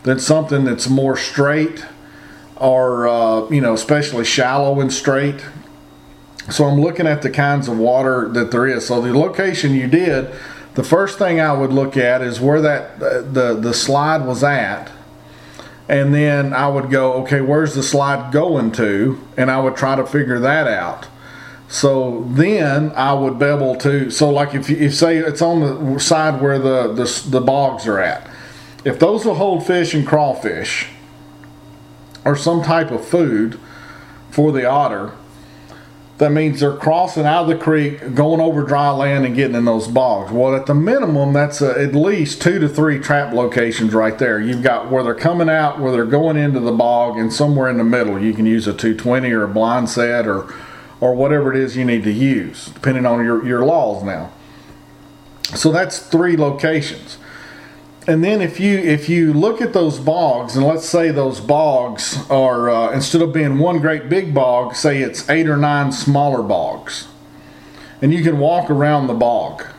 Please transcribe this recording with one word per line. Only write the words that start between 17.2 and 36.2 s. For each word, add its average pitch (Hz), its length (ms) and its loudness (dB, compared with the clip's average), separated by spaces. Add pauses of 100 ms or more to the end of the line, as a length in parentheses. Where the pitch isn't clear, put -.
"Okay, 139 200 0
where's 147 340 0
the 131 80 -2
slide 139 480 0
going 147 420 2
to?" 113 460 0 (180)
And 127 140 0
I 131 80 0
would 131 160 0
try 135 200 0
to 131 100 0
figure 127 340 -2
that 143 280 2
out. 90 400 -6 (600)
So 127 640 0
then 151 640 2
I 135 200 0
would 135 240 -2
be 139 80 2
able 139 320 0
to, 139 320 0
so, 147 200 2
like, 143 260 0
if, 131 160 -4
if, 147 240 2
say, 165 220 2
it's 156 240 -2
on 156 520 0
the 131 60 -4
side 156 420 2
where 139 160 2
the, 131 360 0
the, 120 360 -4
the 139 120 2
bogs 135 460 0
are 101 120 0
at, 85 280 -4 (560)
if 127 140 -2
those 214 280 4
will 202 100 2
hold 180 300 0
fish 175 280 0
and 147 140 0
crawfish 117 800 -2 (1400)
or 143 100 2
some 165 280 0
type 160 260 0
of 120 160 -6
food 113 540 0 (720)
for 151 200 2
the 131 160 -2
otter, 123 440 -2 (1080)
that 147 160 2